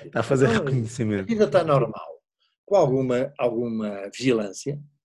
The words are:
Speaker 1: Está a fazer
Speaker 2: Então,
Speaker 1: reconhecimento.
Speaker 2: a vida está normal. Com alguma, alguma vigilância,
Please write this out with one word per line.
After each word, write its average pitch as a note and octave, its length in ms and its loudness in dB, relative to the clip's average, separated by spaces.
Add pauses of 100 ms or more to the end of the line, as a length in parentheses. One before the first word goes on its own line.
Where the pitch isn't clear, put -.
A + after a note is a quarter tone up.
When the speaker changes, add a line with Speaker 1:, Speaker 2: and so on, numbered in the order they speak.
Speaker 1:
Está - 160 -4
a - 20 0
fazer C3+ 260 4
Speaker 2:
Então, G#3+ 160 0
Speaker 1:
reconhecimento. A2+ 560 -2
Speaker 2:
a F#2+ 40 -6
vida G#3+ 180 2
está E3+ 200 2
normal. - 560 0 (460)
Com G#3 100 0
alguma, C3 640 2
alguma A2 720 -4
vigilância, A#2+ 720 -2 (240)